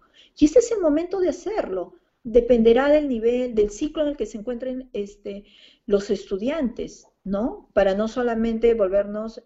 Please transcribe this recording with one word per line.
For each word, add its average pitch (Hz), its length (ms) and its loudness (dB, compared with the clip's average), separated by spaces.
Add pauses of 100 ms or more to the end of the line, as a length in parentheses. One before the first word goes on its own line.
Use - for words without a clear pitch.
(380)
Y 294 80 4
este 311 140 6
es 466 120 2
el 440 80 -2
momento 349 400 0
de 370 100 0
hacerlo. 269 640 -6 (300)
Dependerá 233 680 4
del 302 180 4
nivel, 247 480 -2
del 208 160 2
ciclo 302 320 -4
en 294 60 -2
el 285 80 -6
que 226 80 -6
se 220 120 -12
encuentren, 254 560 -8
este, 202 520 -10 (420)
los 202 240 0
estudiantes, 214 960 -6 (160)
¿no? 220 500 -6
Para 190 220 2
no 214 120 -2
solamente 233 680 0
volvernos, 208 720 -2